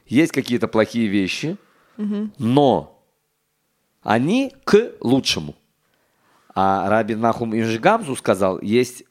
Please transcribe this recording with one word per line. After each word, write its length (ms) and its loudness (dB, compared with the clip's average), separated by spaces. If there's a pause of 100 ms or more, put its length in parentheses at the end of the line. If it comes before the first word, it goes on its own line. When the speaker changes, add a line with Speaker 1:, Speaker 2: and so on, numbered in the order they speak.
Speaker 1:
«Есть 280 2
какие-то 340 -2
плохие 400 0
вещи, 500 -4 (400)
Speaker 2:
Мгм. 400 -6
Speaker 1:
но 640 2 (1040)
они 500 0 (120)
к 340 4
лучшему». 560 -2 (1000)
А 360 0
Раби 260 0
Нахум 400 -2
Иш 240 -2
Гамзу 380 0
сказал, 440 0
есть 500 0